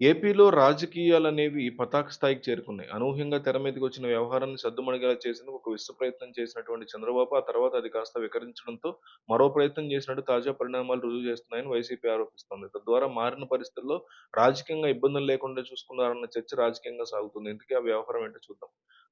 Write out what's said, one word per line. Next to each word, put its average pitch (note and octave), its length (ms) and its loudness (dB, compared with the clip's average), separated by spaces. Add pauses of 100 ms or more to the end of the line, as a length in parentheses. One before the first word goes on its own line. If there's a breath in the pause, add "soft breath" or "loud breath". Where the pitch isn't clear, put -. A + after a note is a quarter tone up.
ఏపీలో G3 500 8
రాజకీయాలనేవి D3+ 1200 4
పతాక C3+ 420 -2
స్థాయికి C3 300 0
చేరుకున్నాయి. G#2 480 -6
అనూహ్యంగా C#3 480 -2
తెర C3+ 200 -2
మీదకి C3+ 260 -4
వచ్చిన B2+ 220 -4
వ్యవహారాన్ని B2 520 0
సద్దుమణిగేలా B2+ 560 -2
చేసేందుకు A#2+ 420 -8
ఒక A#2 140 -10
విశ్వ - 240 -10
ప్రయత్నం B2+ 360 -6
చేసినటువంటి A#2 540 -8
చంద్రబాబు B2 500 -2
ఆ C3 60 2
తర్వాత B2 340 0
అది A#2 140 -4
కాస్త A2+ 300 -6
వికరించడంతో A#2 720 -8 (380 soft breath)
మరో A#2 200 6
ప్రయత్నం D3 420 0
చేసినట్టు C3+ 320 -4
తాజా B2+ 300 0
పరిణామాలు B2+ 480 -4
రుజువు A#2+ 260 -4
చేస్తున్నాయని A#2+ 420 -6
వైసీపీ A#2+ 400 -2
ఆరోపిస్తోంది. G#2+ 600 -6
తద్వారా A#2 400 0
మారిన B2 380 -4
పరిస్థితుల్లో B2+ 500 -4 (380 loud breath)
రాజకీయంగా C#3+ 540 2
ఇబ్బందులు C#3 380 2
లేకుండా C3 360 -2
చూసుకున్నారన్న B2 640 -4
చర్చ A#2+ 320 -4
రాజకీయంగా A#2 500 -2
సాగుతుంది. G#2+ 400 -6
ఇంతకీ G#2+ 240 -6
ఆ B2 80 2
వ్యవహారం A2+ 420 -2
ఏంటో G#2+ 180 -14
చూద్దాం. - 280 -20 (420 soft breath)